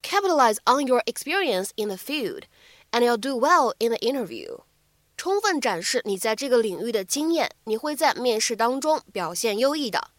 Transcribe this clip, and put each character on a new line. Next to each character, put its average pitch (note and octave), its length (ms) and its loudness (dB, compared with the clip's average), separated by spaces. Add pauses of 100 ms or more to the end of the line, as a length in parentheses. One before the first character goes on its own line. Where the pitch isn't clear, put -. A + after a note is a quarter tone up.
Capitalize D#4+ 640 2
on C4 220 2
your B3 140 4
experience C4+ 720 -2
in G#3 140 -4
the F#3+ 80 -6
field, C4+ 460 -6 (480)
and A#3+ 120 2
you'll A#3+ 140 4
do C4 180 -4
well C4+ 440 4
in A#3 120 0
the A3+ 60 0
interview. G#3+ 640 -6 (600)
充 G4 220 -2
分 F4+ 180 -2
展 G3 240 -2
示 - 220 -2
你 G3 120 -2
在 A3 160 -2
这 C#4 140 -4
个 B3 120 4
领 G3+ 200 -2
域 A3+ 140 -4
的 G3+ 100 0
经 D#4 300 -2
验， D#4 180 0 (140)
你 A3 100 -2
会 D4+ 180 -4
在 C#4+ 200 2
面 A3+ 260 0
试 A3 160 -2
当 A#3+ 240 0
中 D4+ 220 4 (100)
表 F3 220 -6
现 G#3 240 -2
优 C4+ 180 4
异 C4+ 160 -4
的。 - 280 -2